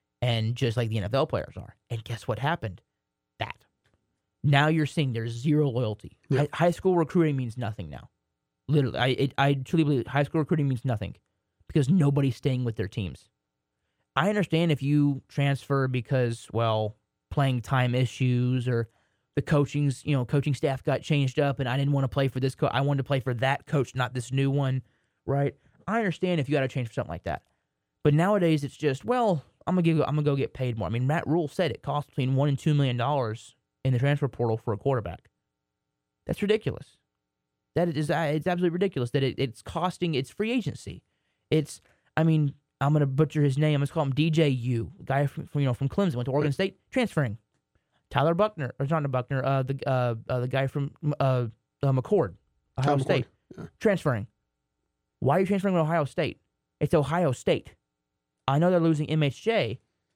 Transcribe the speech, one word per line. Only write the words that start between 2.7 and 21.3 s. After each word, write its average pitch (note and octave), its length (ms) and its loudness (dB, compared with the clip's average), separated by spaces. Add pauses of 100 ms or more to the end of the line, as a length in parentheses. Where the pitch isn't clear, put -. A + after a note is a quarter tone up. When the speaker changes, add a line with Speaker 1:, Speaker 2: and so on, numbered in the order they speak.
Speaker 1:
That. - 260 -10 (800)
Now C#3+ 240 4
you're D#3 180 2
seeing C3+ 280 -2
there's A#2 180 -4
zero C#3+ 380 2
loyalty. A2+ 480 -4 (120)
Speaker 2:
Yeah. C3 120 2
Speaker 1:
Hi-, D3 80 -2 (160)
high F3 60 6
school F#3 260 0
recruiting D#3+ 400 2
means A#2+ 200 -6
nothing G#2 320 -6
now. C2+ 200 -16 (580)
Literally, C3+ 320 2
I, B2 80 2
it, C3+ 300 0
I C#3+ 160 4
truly D3 320 0
believe C#3 220 0
high C#3+ 160 0
school C#3+ 180 -2
recruiting D3 260 0
means B2+ 180 -2
nothing G#2+ 300 -4 (520)
because C#3 220 2
nobody's C#3+ 460 4
staying B2+ 300 -2
with A2+ 100 -4
their F#2+ 140 -4
teams. F2+ 400 -8 (840)
I D3+ 120 2
understand F3 460 2
if C3+ 100 -2
you C#3+ 460 2
transfer C#3 580 0
because, B2 640 -2
well, A2 460 0 (340)
playing C3+ 300 0
time B2 340 0
issues B2 720 0
or A#2 220 0 (460)
the C#3 60 0
coaching's, C#3+ 640 0
you D3 100 -2
know, B2+ 120 0
coaching C#3+ 280 0
staff C3+ 300 -2
got C#3 180 0
changed C#3+ 380 0